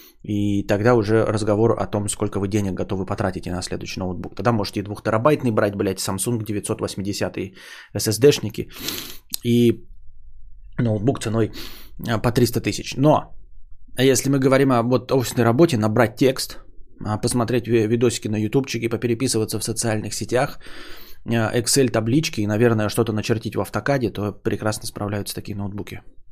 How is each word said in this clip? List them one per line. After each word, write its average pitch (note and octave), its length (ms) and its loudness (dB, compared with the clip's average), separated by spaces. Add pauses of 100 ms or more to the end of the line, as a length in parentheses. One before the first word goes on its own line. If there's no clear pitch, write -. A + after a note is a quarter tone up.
(240)
И G#2 440 0
тогда G#2+ 260 4
уже A2 320 4
разговор G#2+ 560 2
о G2 60 -2
том, G#2 200 -2
сколько G2+ 320 -2
вы G2 80 0
денег G2 260 0
готовы F#2 320 -4
потратить F#2+ 420 -4
на F2+ 140 -4
следующий - 380 -8
ноутбук. F#2 360 -6
Тогда A2 160 0
можете G#2 280 -2
и G2 40 -4
двухтерабайтный A#2 680 0
брать, G#2+ 240 2
блядь, G2 240 -2
Samsung G#2+ 440 -2
девятьсот G#2 360 -4
восьмидесятый F#2+ 760 -4 (380)
С G#2 140 -2
С G#2 120 0
Д-шники A#2+ 500 4 (760)
и A#2+ 420 4 (920)
ноутбук A2+ 420 0
ценой, G#2+ 320 0 (560)
а, A2+ 120 0
по A#2+ 120 2
триста A#2 300 4
тысяч. - 360 -4
Но C#3 380 4 (640)
если C3 300 4
мы C#3 100 4
говорим C3+ 320 6
о A#2+ 120 4
вот B2 280 0
офисной B2 320 2
работе, B2 340 6
набрать A2 380 2
текст, - 440 0 (440)
а, G#2+ 140 -2
посмотреть A#2 500 0
ви-, A2+ 200 4
видосики A#2 420 2
на G#2+ 80 0
ютубчике, A#2 520 0
попереписываться A2+ 680 0
в - 40 -6
социальных G#2+ 500 -2
сетях, A#2 460 -2 (680)
а, A2+ 340 0
Excel-таблички A#2+ 840 2
и, G2+ 60 0
наверное, G#2+ 420 4
что-то A2+ 220 0
начертить G#2+ 440 -2
в G#2 60 -2
автокаде, A2 500 0
то G2+ 200 -4 (120)
прекрасно G#2+ 420 -2
справляются G#2 500 -6
такие G#2 200 -8
ноутбуки. G2+ 460 -8 (300)